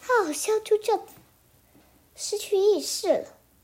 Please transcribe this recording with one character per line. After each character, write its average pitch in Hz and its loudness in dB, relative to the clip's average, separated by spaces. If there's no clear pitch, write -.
他 466 2
好 302 -4
像 427 -2
就 427 2
这 427 0
样 392 0
失 - -8
去 415 -4
意 381 4
识 - -2
了。 - -2